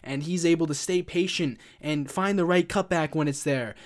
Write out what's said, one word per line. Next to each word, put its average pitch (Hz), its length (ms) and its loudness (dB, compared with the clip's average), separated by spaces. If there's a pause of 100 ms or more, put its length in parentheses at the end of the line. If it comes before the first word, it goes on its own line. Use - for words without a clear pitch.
and 139 220 -6
he's 170 200 -2
able 165 220 4
to 151 80 0
stay 180 280 0
patient 180 540 -2 (240)
and 147 300 -2
find 196 260 0
the 180 80 4
right 175 240 4
cutback 170 460 0
when 151 140 2
it's 139 160 -4
there. 127 420 -2